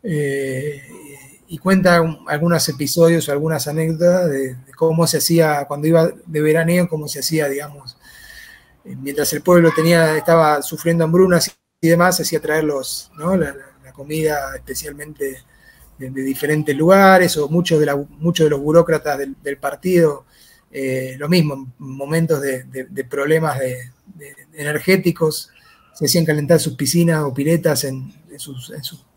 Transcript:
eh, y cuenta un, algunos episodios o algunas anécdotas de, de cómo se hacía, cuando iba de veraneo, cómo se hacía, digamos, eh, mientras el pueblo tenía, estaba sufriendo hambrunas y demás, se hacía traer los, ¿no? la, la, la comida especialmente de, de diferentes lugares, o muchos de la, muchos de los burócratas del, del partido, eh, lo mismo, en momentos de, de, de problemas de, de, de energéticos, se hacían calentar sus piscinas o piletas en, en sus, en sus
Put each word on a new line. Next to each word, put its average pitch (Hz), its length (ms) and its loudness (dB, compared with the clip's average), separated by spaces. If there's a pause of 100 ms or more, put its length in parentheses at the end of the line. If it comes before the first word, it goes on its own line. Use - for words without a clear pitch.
eh, 139 800 -4 (640)
y 165 120 -14
cuenta 180 420 4
un, 160 260 -4
algunos 160 420 0
episodios 156 600 2
o - 20 -2
algunas 147 360 -2
anécdotas 165 640 2
de, 135 260 -4
de - 200 -20
cómo 160 300 2
se 160 120 -2
hacía, 151 500 2
cuando 147 200 -4
iba 165 240 4 (140)
de 156 160 -4
veraneo, 165 480 2
cómo 151 180 -6
se 143 120 -10
hacía, 151 280 -2
digamos, 139 500 -10 (880)
eh, 190 120 -14
mientras 143 380 -4
el 147 80 -6
pueblo 170 340 6
tenía, 160 420 2
estaba 151 460 2
sufriendo 165 400 -2
hambrunas 175 520 2 (260)
y 165 60 2
demás, 175 300 4
se 160 60 -4
hacía 156 160 -4
traer 156 240 -2
los, 139 520 -6
¿no? 175 220 -2
la, 147 160 -2
la, - 120 -18 (180)
la 131 80 -20
comida 147 640 -4
especialmente 143 880 -12 (560)
de, 131 100 -12
de 135 140 -8
diferentes 147 520 -2
lugares, 185 640 6
o 147 100 -2
muchos 170 320 0
de 151 60 4
la, 143 100 -2
muchos 160 500 -2
de 151 40 4
los 147 100 0
burócratas 156 600 2
del, 135 240 -8
del 139 140 -8
partido, 156 680 0 (460)
eh, 131 480 -6
lo 147 100 -8
mismo, 160 240 2
en 135 140 -14 (100)
momentos 143 640 -4
de, 131 220 -6
de, 127 220 -12
de 131 180 -12
problemas 147 560 -2
de, 127 320 -8 (240)
de, - 200 -20 (160)
de 151 100 -16
energéticos, 160 880 -2 (420)
se - 120 -6
hacían 160 200 0
calentar 151 340 2
sus 147 160 -4
piscinas 160 480 0
o 139 100 -4
piletas 151 500 0
en, 131 280 -8 (180)
en - 100 -20
sus, 131 320 -16
en 151 120 -14
sus - 220 -16 (100)